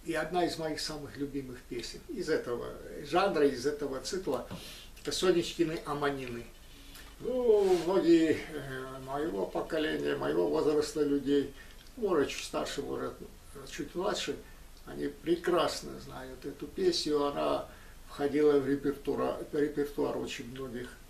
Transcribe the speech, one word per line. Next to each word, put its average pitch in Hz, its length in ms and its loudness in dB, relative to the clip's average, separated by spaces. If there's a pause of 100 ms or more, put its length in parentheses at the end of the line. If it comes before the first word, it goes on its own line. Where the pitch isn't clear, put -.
И 165 60 -6
одна 160 320 0
из - 140 -2
моих 156 220 -4
самых 143 360 -8
любимых 135 460 -6
песен - 360 -8 (100)
из 220 200 -4
этого 123 380 0 (440)
жанра, 170 380 4
из 123 180 0
этого 135 340 -2
цикла, 147 460 -2 (540)
это 147 100 -6
«Сонечкины 170 760 2
Аманины». 135 580 -2 (760)
Ну, 214 680 6
многие, 165 460 8
э, 135 760 -4
моего 170 400 -2
поколения, 156 680 -2
моего 147 320 2
возраста 151 540 2
людей, 143 520 2 (420)
может, 175 320 2
чуть - 160 -6
старше, - 380 -4
может, 131 320 -6 (560)
чуть - 240 -8
младше, 175 420 -2 (480)
они 143 240 -6
прекрасно 147 920 0
знают 131 440 -12
эту 143 220 -8
песню. 156 580 2
Она 143 420 0 (400)
входила 143 520 4
в 135 100 2
репертура-, 139 680 0 (160)
репертуар 147 640 0
очень - 320 -6
многих 127 420 -8 (180)